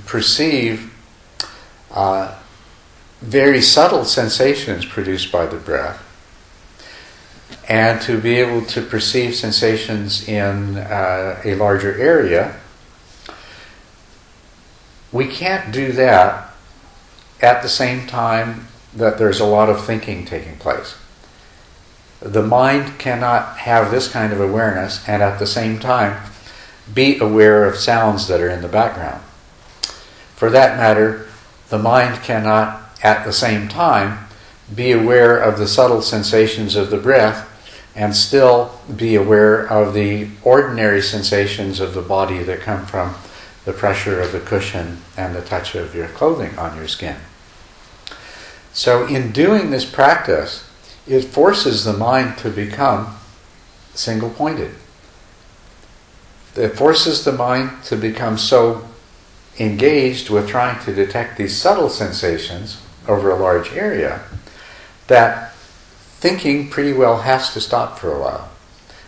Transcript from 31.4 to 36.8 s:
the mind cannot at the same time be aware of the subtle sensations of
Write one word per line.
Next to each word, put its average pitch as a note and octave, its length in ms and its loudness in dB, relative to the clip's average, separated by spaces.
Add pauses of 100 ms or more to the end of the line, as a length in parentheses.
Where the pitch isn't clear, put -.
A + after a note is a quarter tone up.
the A2 100 -2
mind A#2 440 2
cannot G#2+ 580 0 (200)
at G#2+ 240 2
the G#2+ 60 -6
same G#2 380 -2
time G#2+ 580 0 (460)
be B2 180 0
aware A#2+ 480 6
of A2 180 2
the G#2 100 -2
subtle A#2+ 340 4
sensations A2 720 0
of G2+ 140 0